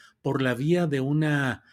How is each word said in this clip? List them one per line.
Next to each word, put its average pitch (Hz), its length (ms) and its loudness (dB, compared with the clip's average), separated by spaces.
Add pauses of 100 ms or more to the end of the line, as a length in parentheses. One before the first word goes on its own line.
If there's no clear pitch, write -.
(220)
por 135 200 -2
la 127 120 0
vía 160 340 0
de 139 140 0
una 143 720 0